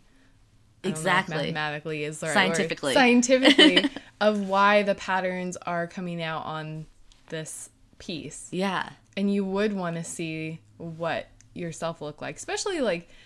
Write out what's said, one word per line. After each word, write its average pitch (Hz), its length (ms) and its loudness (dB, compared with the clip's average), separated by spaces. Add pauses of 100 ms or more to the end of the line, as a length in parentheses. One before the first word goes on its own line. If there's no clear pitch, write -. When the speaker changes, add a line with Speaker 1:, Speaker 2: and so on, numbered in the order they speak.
(840)
Speaker 1:
I 190 40 -2
don't 180 40 0
know - 0 -
if 156 60 -6
Speaker 2:
Exactly. 180 380 0
Speaker 1:
mathematically 151 680 -4
is 156 160 -8
the 165 60 -6
right 156 80 -2
Speaker 2:
Scientifically. 165 560 0
Speaker 1:
word. - 100 0
Scientifically 262 920 6 (140)
Speaker 2:
<laughs> - 160 -20
Speaker 1:
of 214 280 4
why 202 340 6
the 196 120 0
patterns 185 640 -2
are 170 280 -4
coming 170 360 -8
out 160 220 -6
on 156 420 -8 (420)
this - 420 -12 (280)
piece. - 540 -12
Speaker 2:
Yeah. 185 380 -2 (260)
Speaker 1:
And 202 160 2
you 202 120 2
would 202 280 0
wanna 170 320 -4
see 160 560 -8 (160)
what 160 500 -6 (280)
yourself 165 480 -8
look 147 180 -12
like, 139 160 -10
especially, 381 440 -4
like, 180 280 -2 (160)